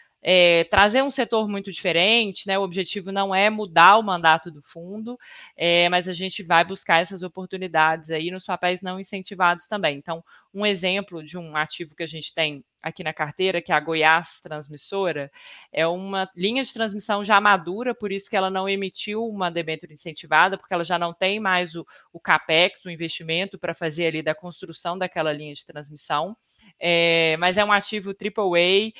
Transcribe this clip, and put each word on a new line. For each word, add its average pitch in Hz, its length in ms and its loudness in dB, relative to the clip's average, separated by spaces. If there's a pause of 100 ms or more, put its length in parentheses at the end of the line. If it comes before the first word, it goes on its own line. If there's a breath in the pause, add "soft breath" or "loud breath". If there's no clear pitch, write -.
(200 soft breath)
é, 175 440 6
trazer 208 380 4
um 277 80 -2
setor 220 380 -2
muito 202 240 -8
diferente, 196 720 0
né? 190 120 0
O 202 40 0
objetivo 185 500 -6
não 196 220 -2
é 202 140 4
mudar 202 480 8
o 226 60 4
mandato 170 480 2
do 147 100 -18
fundo, 208 560 -12 (400 loud breath)
é, 170 320 4
mas 180 200 0
a 185 40 -4
gente 185 300 -8
vai 170 220 4
buscar 185 360 0
essas 180 220 -6
oportunidades 160 880 -2
aí 160 200 -4
nos 185 140 -10
papéis 180 380 -4
não 185 180 -8
incentivados 185 680 -2
também. 175 280 -2
Então, 165 260 -10 (320 soft breath)
um 202 100 -4
exemplo 185 580 -2
de 156 140 -14
um 165 180 -12
ativo 156 400 -4
que - 80 -10
a 165 40 -4
gente 156 260 -12
tem 151 320 -4 (180)
aqui 165 220 -10
na 156 80 -4
carteira, 175 480 -2
que 170 100 -10
é 165 40 4
a 151 60 4
Goiás 160 600 4
Transmissora, 151 920 -6 (400 loud breath)
é 160 160 0
uma 190 480 -4
linha 220 300 -2
de - 80 -12
transmissão 208 500 -4
já 202 160 4
madura, 202 560 2
por 208 160 -8
isso 196 200 -6
que 220 60 -2
ela 190 120 2
não 190 180 -2
emitiu 196 640 -6
uma 196 220 -4
debênture 160 420 -8
incentivada, 160 640 0
porque - 160 -12
ela 170 120 -2
já 170 140 -2
não 170 140 -2
tem 190 260 -2
mais 180 360 0
o, 165 120 -10 (240 soft breath)
o 170 80 -20
CAPEX, 165 680 2
o 180 40 -10
investimento 165 680 -6
pra 170 160 -6
fazer 165 320 -4
ali 156 160 -2
da 156 120 -2
construção 170 600 -10
daquela 180 340 -2
linha 151 220 -8
de - 140 -18
transmissão. 151 680 -6 (460 soft breath)
É, 165 560 2
mas 180 220 0
é 208 60 2
um 208 80 2
ativo 202 420 -2
triple 196 420 -2
A, 196 440 4